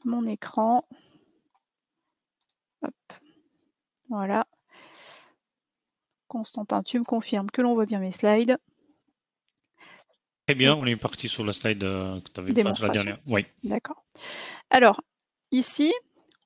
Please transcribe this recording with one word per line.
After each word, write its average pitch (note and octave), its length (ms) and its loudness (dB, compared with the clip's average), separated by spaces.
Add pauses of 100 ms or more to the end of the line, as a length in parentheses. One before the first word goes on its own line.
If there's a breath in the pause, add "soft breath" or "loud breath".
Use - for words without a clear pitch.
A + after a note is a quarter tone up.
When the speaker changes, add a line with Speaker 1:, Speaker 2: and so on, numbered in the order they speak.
Speaker 1:
mon A#3 220 -4
écran. A3+ 600 -2 (2000 soft breath)
Hop, - 120 -8 (1160)
voilà. G#3 360 -2 (1800 soft breath)
Constantin, G#3+ 540 -6
tu B3 160 -2
me A#3+ 60 0
confirmes G#3 460 -2
que C4 120 0
l'on A#3+ 120 4
voit A3 120 2
bien G#3 120 -4
mes F#3+ 120 -4
slides. G#3+ 480 2 (1900 soft breath)
Speaker 2:
Très C#3+ 80 2
bien, C3+ 200 6
Speaker 1:
Donc, D3+ 80 2
Speaker 2:
on C3 40 0
est A#2+ 100 0
parti A#2+ 320 -6
sur A2 160 -6
la G#2 80 -2
slide, G#2 320 -2
euh, F#2+ 360 -4
que - 100 -20
t'avais, F#2 200 -8
enfin, A#3+ 80 2
la A3+ 40 4
Speaker 1:
démonstration. A2 300 0
Speaker 2:
dernière. G2+ 340 -2
Oui. C#3 200 0 (160)
Speaker 1:
D'accord. A3+ 420 -6 (680 loud breath)
Alors, B3 300 6 (500)
ici, C#4+ 420 2 (540)